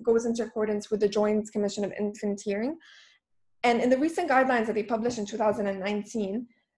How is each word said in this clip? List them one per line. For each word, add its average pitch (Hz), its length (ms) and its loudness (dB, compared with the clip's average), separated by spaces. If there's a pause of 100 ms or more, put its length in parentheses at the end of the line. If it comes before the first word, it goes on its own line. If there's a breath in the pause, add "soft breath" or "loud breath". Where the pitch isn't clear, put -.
goes 233 240 4
into 233 180 0
accordance 214 460 -2
with 208 120 -2
the 208 60 6
Joint 214 440 2
Commission 202 340 -2
of 185 140 -6
Infant 208 440 -4
Hearing. 220 360 -4 (840 loud breath)
And 240 180 4
in 247 120 2
the 262 80 0
recent 320 280 0
guidelines 254 380 4
that 214 80 -2
they 208 80 0
published 233 380 -2
in 202 80 -4
two 214 100 -8
thousand 214 300 2
and 196 120 -2
nineteen, 208 680 -4 (300 soft breath)